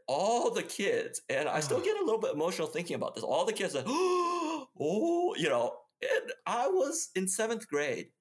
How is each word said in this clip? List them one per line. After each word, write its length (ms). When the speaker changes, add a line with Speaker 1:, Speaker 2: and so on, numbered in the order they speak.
Speaker 1:
all 420
the 140
kids, 640
and 200
I 100
still 220
Speaker 2:
<sighs> 20
Speaker 1:
get 140
a 80
little 160
bit 120
emotional 360
thinking 260
about 200
this, 80
all 220
the 80
kids 200
said, 120
<gasps> 20
"Oh," 1500
you 120
know, 280
and 300
I 220
was 440
in 140
seventh 400
grade, 400